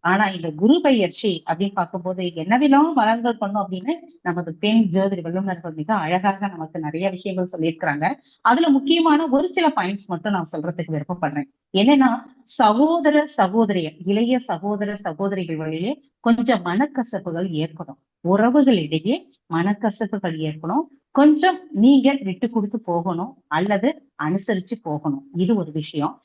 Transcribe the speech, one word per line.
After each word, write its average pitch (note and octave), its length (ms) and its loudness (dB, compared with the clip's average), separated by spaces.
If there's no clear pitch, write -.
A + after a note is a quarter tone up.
ஆனா G3 240 2
இந்த E3+ 240 -8
குரு G3+ 300 4
பயிற்சி A3 500 2
அப்படின்னு G3 280 -4
பார்க்கும்போது F#3 500 -6
என்னவெல்லாம் C4+ 600 4
பலன்கள் A#3 440 0
பண்ணும் G#3 220 -2
அப்படின்னு F#3+ 320 -6
நமது E3+ 340 -6
பெண் A3 340 2
ஜோதிட F#3+ 320 0
வல்லுநர்கள் F3 540 -6
மிக D#3 200 -8
அழகாக F#3+ 520 -2
நமக்கு E3+ 320 -10
நிறைய D#3+ 300 -4
விஷயங்கள் F#3 420 -6
சொல்லியிருக்கிறாங்க. D#3+ 540 -2
அதுல D4 240 4
முக்கியமான D#4 600 2
ஒரு C#4+ 200 2
சில E4+ 200 0
பாயிண்ட்ஸ் G3+ 380 -4
மட்டும் F#3+ 300 -4
நான் E3 140 -6
சொல்றதுக்கு E3 440 -6
விருப்பப்படுறேன். D3 540 -6
என்னன்னா B3+ 360 6
சகோதர D4 760 4
சகோதரிய-, F#3+ 580 0
இளைய A#3 340 2
சகோதர G3+ 560 -4
சகோதரிகள் F#3 680 -6
வழியே E3 300 -4
கொஞ்சம் A#3 460 0
மனக்கசப்புகள் F#3 840 -4
ஏற்படும், D#3 400 -8
உறவுகளிடையே G3+ 920 2
மனக்கசப்புகள் G3+ 840 -2
ஏற்படும். D#3+ 440 -4
கொஞ்சம் D4+ 460 4
நீங்க C4 340 6
விட்டு F#3+ 260 -4
கொடுத்து A3 320 -2
போகணும் F3 500 -4
அல்லது G3 420 0
அனுசரிச்சு F#3+ 600 -4
போகணும், D3 420 -4
இது F#3 180 2
ஒரு D#3+ 160 -4
விஷயம். D3+ 420 -4